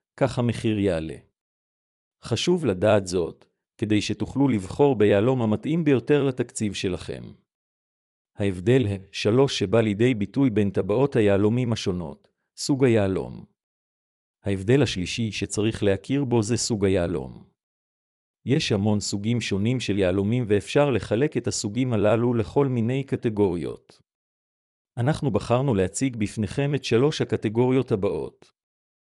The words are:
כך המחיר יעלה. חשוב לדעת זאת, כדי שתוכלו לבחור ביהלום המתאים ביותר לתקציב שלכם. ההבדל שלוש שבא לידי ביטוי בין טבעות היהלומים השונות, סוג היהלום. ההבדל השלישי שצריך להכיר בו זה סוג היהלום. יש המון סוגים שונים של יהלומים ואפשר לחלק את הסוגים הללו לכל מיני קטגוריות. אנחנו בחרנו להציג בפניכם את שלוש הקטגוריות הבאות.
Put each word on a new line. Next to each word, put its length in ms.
כך 220
המחיר 400
יעלה. 380
חשוב 440
לדעת 400
זאת, 380
כדי 220
שתוכלו 480
לבחור 480
ביהלום 460
המתאים 420
ביותר 400
לתקציב 500
שלכם. 480
ההבדל 500
שלוש 460
שבא 220
לידי 340
ביטוי 360
בין 200
טבעות 460
היהלומים 560
השונות, 560
סוג 280
היהלום. 600
ההבדל 400
השלישי 500
שצריך 500
להכיר 420
בו 180
זה 140
סוג 280
היהלום. 600
יש 280
המון 280
סוגים 400
שונים 400
של 180
יהלומים 500
ואפשר 420
לחלק 460
את 100
הסוגים 460
הללו 420
לכל 320
מיני 380
קטגוריות. 960
אנחנו 340
בחרנו 440
להציג 420
בפניכם 580
את 100
שלוש 360
הקטגוריות 720
הבאות. 600